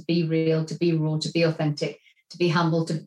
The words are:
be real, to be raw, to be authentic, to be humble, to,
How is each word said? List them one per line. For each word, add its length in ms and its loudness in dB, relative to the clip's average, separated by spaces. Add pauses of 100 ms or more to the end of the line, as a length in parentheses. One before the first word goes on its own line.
be 200 2
real, 380 2
to 100 -8
be 180 2
raw, 240 0
to 140 -4
be 120 2
authentic, 560 -2 (300)
to 80 -20
be 120 2
humble, 360 2
to, 220 -4